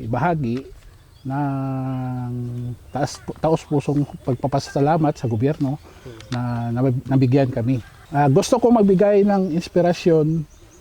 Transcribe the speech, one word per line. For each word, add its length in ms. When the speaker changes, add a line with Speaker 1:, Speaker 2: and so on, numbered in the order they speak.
Speaker 1:
ibahagi 580
ng 1080
taas, 280
taos-pusong 640
pagpapasalamat 920
sa 120
gobyerno 500
Speaker 2:
Mm. 200
Speaker 1:
na 120
nab-, 380
nabigyan 420
kami. 320
Ah, 220
gusto 260
kong 220
magbigay 480
ng 260
inspirasyon, 960